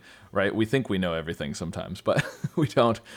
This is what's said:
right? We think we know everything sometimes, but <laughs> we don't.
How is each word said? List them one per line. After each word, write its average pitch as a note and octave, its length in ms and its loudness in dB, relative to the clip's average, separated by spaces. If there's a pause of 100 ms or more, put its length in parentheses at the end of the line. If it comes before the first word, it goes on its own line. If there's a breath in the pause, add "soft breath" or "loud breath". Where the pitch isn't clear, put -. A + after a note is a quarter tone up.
(300 soft breath)
right? G2 240 2
We G#2+ 120 2
think C3 220 0
we G2 100 0
know F2 160 0
everything D#2 400 -4
sometimes, F2 460 -8
but - 240 2 (180)
<laughs> - 140 -6
we D#3 120 2
don't. A#2 320 4 (160 loud breath)